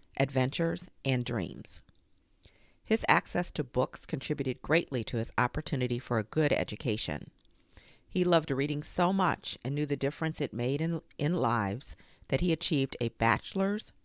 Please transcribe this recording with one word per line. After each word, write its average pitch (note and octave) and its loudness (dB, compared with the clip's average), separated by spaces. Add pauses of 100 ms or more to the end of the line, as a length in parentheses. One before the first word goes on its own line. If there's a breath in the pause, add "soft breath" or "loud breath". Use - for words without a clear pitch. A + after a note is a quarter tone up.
(180)
adventures, C3+ 0 (160)
and C3 2
dreams. - -6 (1000 soft breath)
His A3 0
access F3+ 2
to D3+ -2
books - -2
contributed C#3 -4
greatly D3 0
to A#2+ -2
his A2+ -2
opportunity B2 0
for A#2+ 0
a G#2+ 0
good D3+ 0
education. - -2 (800 soft breath)
He F3+ 0
loved E3 4
reading D3 0
so F3+ 2
much F#3 0
and C3+ -2
knew D3 0
the C#3+ -2
difference D3+ -2
it C#3 -2
made C3 0
in, E3 0 (180)
in D#3+ 0
lives A#2 0 (320 soft breath)
that - 0
he F3+ 4
achieved C#3+ 0
a A#2 0
bachelor's, F#3+ 0 (120)